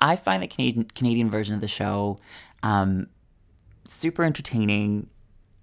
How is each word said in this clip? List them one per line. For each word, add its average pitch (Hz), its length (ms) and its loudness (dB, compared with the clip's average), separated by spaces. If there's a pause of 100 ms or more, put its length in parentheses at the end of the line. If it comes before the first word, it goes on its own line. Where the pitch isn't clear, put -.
I 156 160 4
find 190 260 -2
the - 40 -8
Canadian, 117 380 -2
Canadian 117 440 0
version 107 260 -2
of 107 60 -4
the 104 80 -4
show, 101 500 -2 (440)
um, 95 460 2 (760)
super 165 400 -2
entertaining 104 840 0 (520)